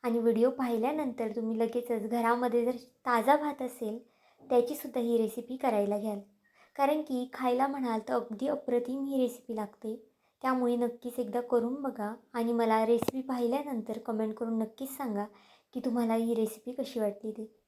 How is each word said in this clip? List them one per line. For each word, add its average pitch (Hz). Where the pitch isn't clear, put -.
आणि 233
व्हिडिओ 226
पाहिल्यानंतर 247
तुम्ही 226
लगेचच 233
घरामध्ये 240
जर 247
ताजा 240
भात 294
असेल, 233
त्याचीसुद्धा 254
ही 233
रेसिपी 233
करायला 208
घ्याल, 208
कारण 285
की 254
खायला 254
म्हणाल 254
तर 254
अगदी 233
अप्रतिम 262
ही 277
रेसिपी 247
लागते. 214
त्यामुळे 254
नक्कीच 240
एकदा 240
करून 240
बघा 226
आणि 233
मला 220
रेसिपी 233
पाहिल्यानंतर 247
कमेंट 220
करून 226
नक्कीच 220
सांगा 214
की 254
तुम्हाला 233
ही 233
रेसिपी 226
कशी -
वाटली 208
ते. 220